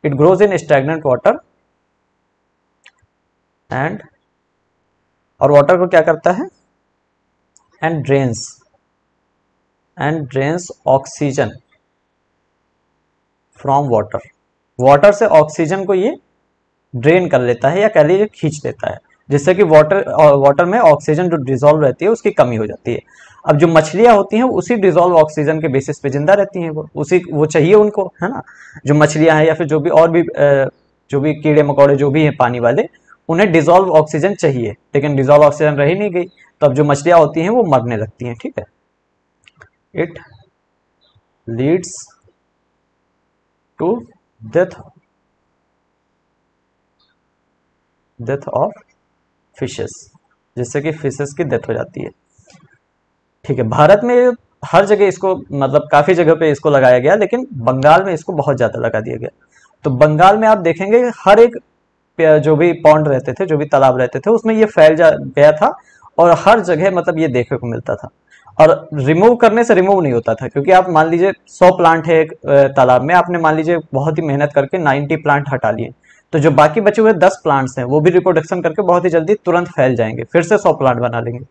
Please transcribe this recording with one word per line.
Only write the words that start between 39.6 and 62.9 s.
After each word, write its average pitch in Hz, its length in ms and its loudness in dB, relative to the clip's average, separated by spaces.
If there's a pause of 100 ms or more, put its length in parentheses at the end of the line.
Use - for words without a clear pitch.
It - 160 -14 (1300)
leads 143 480 -4 (1800)
to 165 120 -4 (640)
death, 180 240 -2 (3500)
death 131 360 -10
of 165 220 -6 (800)
fishes, - 440 -12 (560)
जिससे 123 240 -6
कि 156 120 -6
fishes 143 440 -8
की 170 80 -6
death 123 240 -6
हो 113 60 -6
जाती - 280 -10
है। - 80 -12 (1300)
ठीक 131 140 -6
है, 120 60 -4
भारत 156 400 2
में 247 260 2 (340)
हर 185 200 0
जगह 202 220 2
इसको, 185 300 -4
मतलब, 139 560 -4
काफी 147 220 2
जगह 165 200 2
पे 156 160 0
इसको 147 200 -2
लगाया 127 280 4
गया, 147 160 2
लेकिन 233 380 -4
बंगाल 135 520 2
में 185 100 -4
इसको 160 180 -10
बहुत 143 240 -4
ज्यादा 117 220 -2
लगा 117 220 -4
दिया 110 160 -10
गया। 127 120 -12 (560)
तो 147 60 -2
बंगाल 151 480 4
में 220 100 0
आप 214 100 4
देखेंगे, 190 580 0
हर 208 240 4
एक 233 160 4 (600)
पे-, 156 220 4
जो 151 180 2
भी 170 160 2
pond 151 360 2